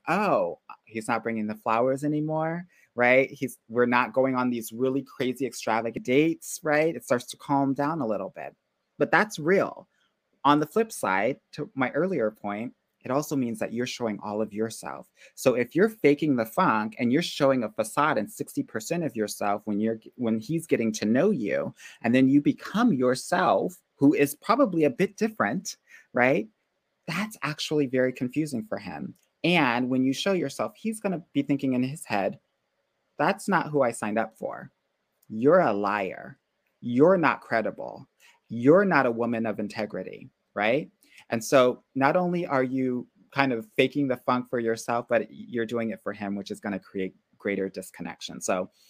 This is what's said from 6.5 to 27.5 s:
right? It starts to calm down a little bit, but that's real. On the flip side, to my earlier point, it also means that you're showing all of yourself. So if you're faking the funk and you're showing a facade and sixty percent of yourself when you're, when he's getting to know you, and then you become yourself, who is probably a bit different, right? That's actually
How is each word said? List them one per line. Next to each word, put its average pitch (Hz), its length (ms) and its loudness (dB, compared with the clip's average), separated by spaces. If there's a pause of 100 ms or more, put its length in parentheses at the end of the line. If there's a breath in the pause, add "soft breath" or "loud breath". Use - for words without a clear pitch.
right? 156 300 0
It 123 120 -12
starts 123 220 -2
to - 100 -16
calm 139 360 0
down 147 280 -4
a 123 40 -2
little 95 300 -4
bit, 71 180 -12 (440)
but 151 120 0
that's 196 300 0
real. 156 480 -2 (560)
On 147 160 6
the 156 60 0
flip 220 260 -2
side, 104 480 -2 (140)
to 147 220 -8
my 127 160 0
earlier 147 380 0
point, 107 440 -8 (320)
it 123 60 -6
also 147 260 -2
means 117 220 -2
that - 120 -6
you're 120 140 -4
showing 113 360 -6
all 104 200 -6
of 104 100 -4
yourself. 101 560 -8 (280 soft breath)
So - 180 2
if 123 220 -2
you're 185 120 4
faking 147 480 2
the 113 100 0
funk 110 540 0
and 120 140 0
you're 156 80 4
showing 135 420 2
a 104 60 -4
facade 143 480 0
and 104 120 -2
sixty - 340 -6
percent 160 420 -6
of 123 100 -6
yourself 104 480 -2
when 104 160 -2
you're, 113 200 0 (160)
when 113 220 0
he's 160 300 -4
getting 113 260 2
to 110 120 -4
know 131 240 4
you, 92 440 -2 (280 loud breath)
and 117 120 2
then 131 140 6
you 143 140 6
become 196 500 0
yourself, 131 840 2 (180)
who 277 180 6
is 143 220 2
probably 208 480 2
a 147 60 4
bit 190 260 -2
different, 190 600 -2 (340 soft breath)
right? 143 380 2 (580)
That's 196 360 -6
actually 151 420 -2